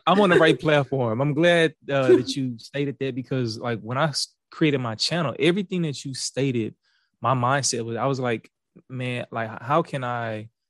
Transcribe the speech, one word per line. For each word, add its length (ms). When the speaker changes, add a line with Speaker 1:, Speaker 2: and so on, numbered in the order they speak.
Speaker 1:
I'm 140
on 80
the 80
Speaker 2:
<laughs> 20
Speaker 1:
right 200
platform. 640
I'm 120
glad, 420
uh, 220
that 180
Speaker 2:
<laughs> 40
Speaker 1:
you 240
stated 400
that 140
because, 460
like, 220
when 160
I 100
s-, 260
created 280
my 160
channel, 420
everything 460
that 220
you 80
stated, 600
my 140
mindset 500
was, 100
I 120
was 120
like, 300
"Man, 420
like, 300
how 220
can 200
I 460